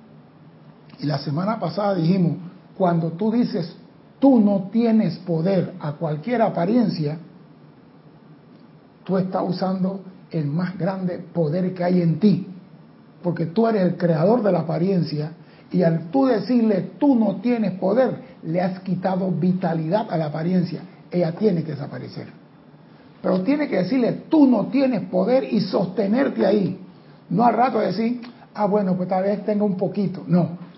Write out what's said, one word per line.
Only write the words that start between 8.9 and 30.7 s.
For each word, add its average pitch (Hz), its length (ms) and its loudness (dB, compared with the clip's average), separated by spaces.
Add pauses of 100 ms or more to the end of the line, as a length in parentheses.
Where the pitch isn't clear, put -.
tú 185 140 -2
estás 185 280 -2
usando 185 540 -2 (300)
el 156 160 -2
más 165 300 -4
grande 185 420 -4
poder 175 560 -2
que 175 100 -4
hay 180 180 4
en 160 160 2
ti, 202 280 2 (760)
porque 165 240 -2
tú 220 220 2
eres 214 140 2
el 175 140 2
creador 180 460 2
de 202 100 2
la 165 80 2
apariencia, 160 720 -2 (380)
y 180 120 2
al 165 280 0
tú 269 160 2
decirle, 220 720 2
"Tú 285 160 4
no 214 220 2
tienes 233 420 0
poder", 214 480 0 (160)
le 170 200 -2
has 190 180 -4
quitado 185 500 -2
vitalidad 170 800 0
a 180 60 -2
la 160 100 -2
apariencia. 160 540 -2 (300)
Ella 170 220 0
tiene 185 300 0
que 151 100 -8
desaparecer. 131 560 -10 (920)
Pero 185 220 0
tiene 285 260 0
que 196 100 0
decirle, 214 500 0
"Tú 302 180 6
no 214 200 2
tienes 254 420 0
poder", 220 360 2
y 214 160 0
sostenerte 214 840 0
ahí. 196 320 2 (520)
No 190 140 2
al 233 100 4
rato 233 260 2
decir, 226 400 -2 (340)
"Ah, 208 120 -2
bueno, 190 300 0
pues 180 120 -4
tal 185 160 0
vez 202 200 -2
tenga 208 200 0
un 196 120 0
poquito". 190 500 -4
No, 170 240 2 (280)